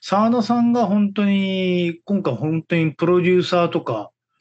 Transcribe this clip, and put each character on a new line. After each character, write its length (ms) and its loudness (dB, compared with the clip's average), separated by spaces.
真 320 0
田 100 0
さ 180 0
ん 120 2
が 140 2
本 260 0
当 120 -2
に、 800 0
今 180 -2
回 120 -2
本 300 -4
当 100 -4
に 160 2
プ 160 -4
ロ 160 4
デ 60 2
ュ 100 4
ー 40 2
サ 240 0
ー 20 2
と 120 -2
か、 300 -6